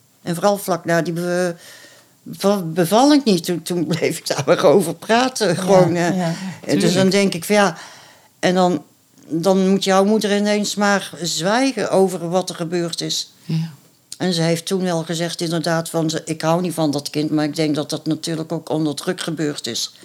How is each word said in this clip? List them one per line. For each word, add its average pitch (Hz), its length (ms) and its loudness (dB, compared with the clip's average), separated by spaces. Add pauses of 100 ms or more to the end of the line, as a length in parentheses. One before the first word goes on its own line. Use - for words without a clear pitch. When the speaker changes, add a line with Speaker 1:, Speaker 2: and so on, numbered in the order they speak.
(220)
Speaker 1:
En 175 120 -4
vooral 196 240 2
vlak 175 260 -4
na 170 180 2
die 175 100 -4
be-, 175 440 -2 (640)
be-, 196 420 0
bevalling 208 600 4
niet. 180 200 2
Toen, 170 180 -4
toen 175 240 -2
bleef 160 320 -2
ik - 80 -10
daar - 200 -2
maar - 180 4
over 190 300 4
praten, 233 540 0
Speaker 2:
Ja, 170 60 2
Speaker 1:
gewoon, 185 420 4
eh. 175 200 0
Speaker 2:
ja. 170 180 0 (300)
Speaker 1:
En 147 140 0
dus - 20 2
dan 175 100 4
Speaker 3:
Tuurlijk. 190 200 4
Speaker 1:
denk 196 240 2
ik 165 100 0
van, 208 100 0
ja, 196 220 4 (640)
en 185 160 2
dan, 180 280 2 (440)
dan 190 420 2
moet 190 160 2
jouw 190 200 4
moeder 208 320 2
ineens 208 380 0
maar 202 360 0 (120)
zwijgen 190 680 -2
over 175 380 0
wat 180 200 -2
er 175 60 -8
gebeurd 170 460 -4
is. - 320 -6 (120)
Speaker 3:
Ja. 160 260 -2 (480)
Speaker 1:
En 180 140 -2
ze 165 100 -2
heeft 165 240 0
toen 190 160 -2
wel 175 220 -2
gezegd, 170 360 -6
inderdaad, 165 480 -2
van 160 220 -2
ze, 160 140 -6
"Ik 160 180 -6
hou 165 180 2
niet 180 140 -4
van 156 160 0
dat 143 200 -4
kind," 151 200 -2
maar 151 140 0
ik 147 120 -4
denk 156 180 0
dat 147 160 -4
dat 151 160 -6
natuurlijk 156 460 -4
ook 165 160 -6
onder 151 260 -2
druk 180 260 -6
gebeurd 147 460 -6
is. - 260 -6 (120)